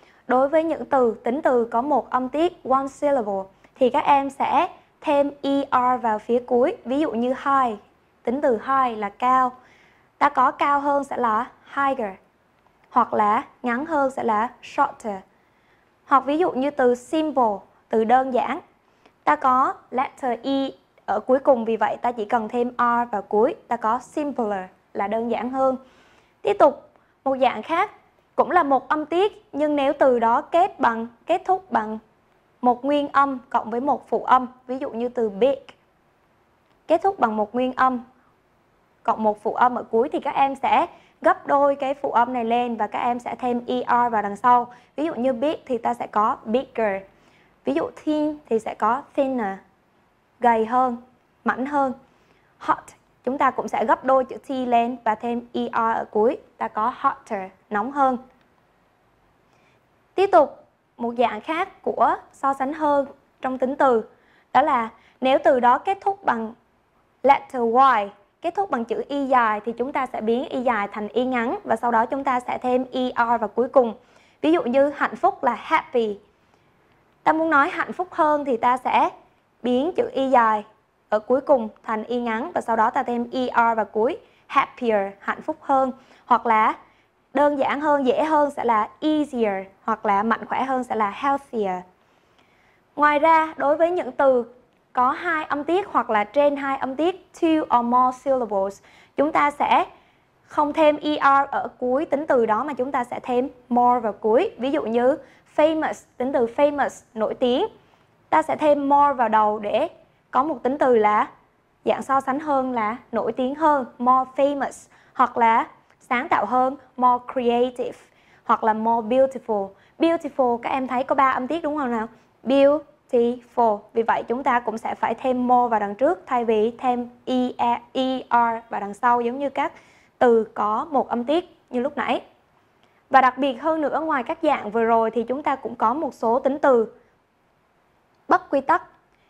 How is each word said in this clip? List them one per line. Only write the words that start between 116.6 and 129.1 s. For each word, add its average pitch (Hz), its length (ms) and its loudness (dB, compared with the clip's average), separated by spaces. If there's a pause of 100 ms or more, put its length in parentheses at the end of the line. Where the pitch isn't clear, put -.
more 247 360 2
creative. 247 640 -2 (460)
Hoặc 226 200 0
là 220 80 4
more 220 440 0
beautiful. 240 520 0 (300)
Beautiful 285 600 0
các 240 120 -6
em 262 180 -4
thấy 254 160 -4
có 285 100 0
ba 269 160 4
âm 254 160 -4
tiết 320 160 -4
đúng 302 140 -4
không 269 140 -2
nào? 226 180 -4 (360)
Beautiful. 247 1300 2 (140)
Vì 226 100 -2
vậy 220 260 0
chúng 247 140 -4
ta 247 180 2
cũng 226 180 -6
sẽ - 160 -8
phải 226 200 -2
thêm 247 320 -2
more 247 220 4
vào 220 120 0
đằng 202 140 -4
trước 294 320 0
thay 240 180 -2
vì 220 340 2
thêm 247 300 -2 (160)
E, 254 300 -2 (380)
E, 262 380 -2
R 233 400 0
vào 214 100 -6
đằng 202 140 -8
sau 240 260 2